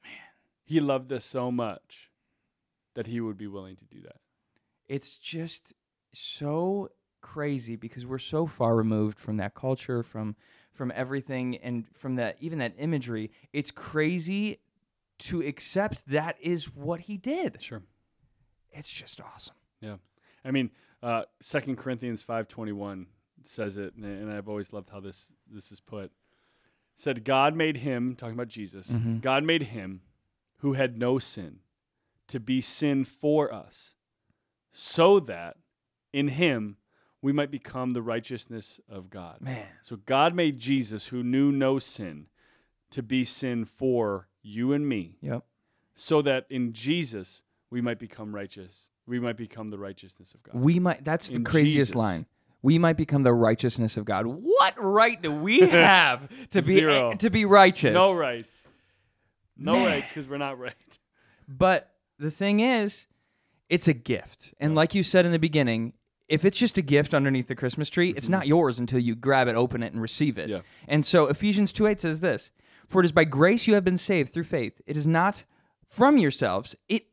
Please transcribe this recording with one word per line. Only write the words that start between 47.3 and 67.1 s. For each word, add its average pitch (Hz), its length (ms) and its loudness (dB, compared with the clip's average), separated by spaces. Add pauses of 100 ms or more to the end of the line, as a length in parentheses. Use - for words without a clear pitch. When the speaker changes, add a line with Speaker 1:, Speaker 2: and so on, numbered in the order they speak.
Speaker 2:
we 123 120 -6
might 117 180 -4
become 107 340 -14
righteous. 98 560 -16 (160)
We 123 140 -4
might 117 180 -4
become 110 320 -12
the 104 100 -12
righteousness 98 540 -16
of - 100 -20
God. - 120 -12
Speaker 1:
We 151 240 4
might. 180 240 0
That's 156 260 -2
the 131 60 -6
Speaker 2:
In 117 80 0
Speaker 1:
craziest 147 480 4
Speaker 2:
Jesus. - 40 -4
Speaker 1:
line. 101 300 -2 (360)
"We 147 160 6
might 165 200 6
become 143 260 2
the 123 100 6
righteousness 113 640 2
of 104 80 -6
God." 104 220 -2
What 320 500 2
right 220 440 2
do 160 100 -2
we 180 280 2
Speaker 2:
<laughs> - 20 12
Speaker 1:
have 170 680 8 (220)
to 196 100 2
be 180 160 6
Speaker 2:
Zero. 139 380 4
Speaker 1:
to 214 140 2
be 208 160 2
righteous? 190 480 8
Speaker 2:
No 185 220 6
rights. 123 520 -6 (880)
No 156 160 -2
Speaker 1:
Man. 240 140 4
Speaker 2:
rights 143 240 -2
'cause 143 160 -12
we're 139 100 -8
not 139 220 -6
right. - 400 -16 (480)
Speaker 1:
But 170 440 0 (260)
the 156 140 -6
thing 202 280 0
is, 220 480 0 (600)
it's 165 200 2
a 160 60 6
gift. - 680 -6
And 151 140 0
Speaker 2:
Yeah. 156 40 2
Speaker 1:
like 156 180 4
you 190 80 2
said 180 220 6
in 175 60 2
the 165 80 2
beginning, 127 540 0 (340)
if 151 180 2
it's 196 120 2
just 233 200 2
a 196 60 0
gift 143 300 2